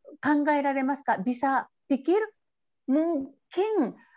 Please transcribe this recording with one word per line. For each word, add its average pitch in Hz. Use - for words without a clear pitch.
考 294
え 294
ら 277
れ 269
ま 269
す -
か？ 240
bisa 247
pikir? 294
Mungkin 320